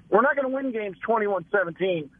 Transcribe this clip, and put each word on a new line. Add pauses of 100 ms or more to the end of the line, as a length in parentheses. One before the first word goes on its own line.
We're
not
gonna
win
games
twenty-one
seventeen. (120)